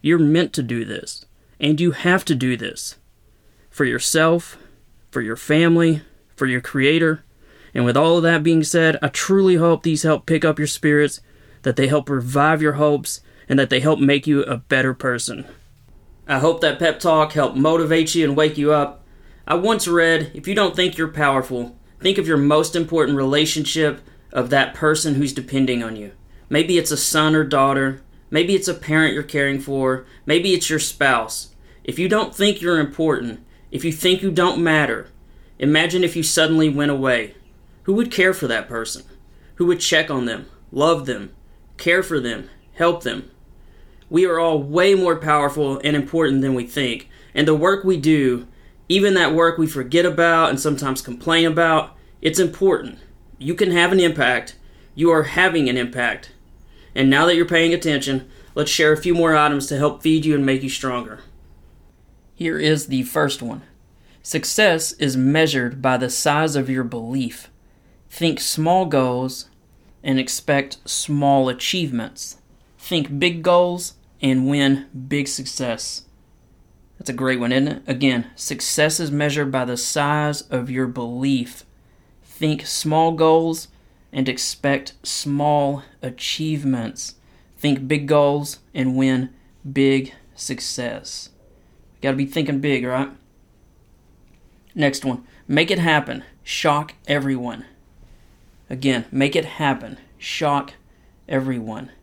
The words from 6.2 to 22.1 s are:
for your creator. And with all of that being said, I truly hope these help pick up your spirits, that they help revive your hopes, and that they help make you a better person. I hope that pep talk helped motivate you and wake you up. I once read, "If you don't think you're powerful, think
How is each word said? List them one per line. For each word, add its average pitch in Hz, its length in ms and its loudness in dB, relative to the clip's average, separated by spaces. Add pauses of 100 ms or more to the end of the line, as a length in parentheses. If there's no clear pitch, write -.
for 135 120 -2
your 127 120 0
creator. 156 640 0 (500)
And 123 120 0
with 120 100 2
all 165 220 4
of 165 60 2
that 165 200 2
being 160 200 4
said, 160 380 2
I 143 80 0
truly 190 460 4
hope 165 280 2
these 160 200 0
help 156 220 0
pick 160 180 2
up 156 140 2
your 147 100 -2
spirits, 147 540 0 (400)
that 123 160 -2
they 135 100 2
help 143 220 0
revive 143 520 0
your 147 120 2
hopes, 147 480 0 (260)
and 131 100 2
that 135 120 2
they 127 100 2
help 147 200 2
make 139 280 2
you 143 160 2
a - 140 -4
better 131 360 0
person. 123 520 -6 (840)
I 135 120 0
hope 165 200 2
that 151 200 0
pep 165 200 2
talk 156 320 2
helped 135 240 0
motivate 160 600 2
you 160 100 4
and 143 100 0
wake 151 220 2
you 147 160 2
up. 143 320 -2 (420)
I 160 80 0
once 190 320 0
read, 165 460 2
"If 147 160 -10
you 196 60 -2
don't 202 200 2
think 180 220 0
you're 160 100 -2
powerful, 135 680 -2 (240)
think 190 160 2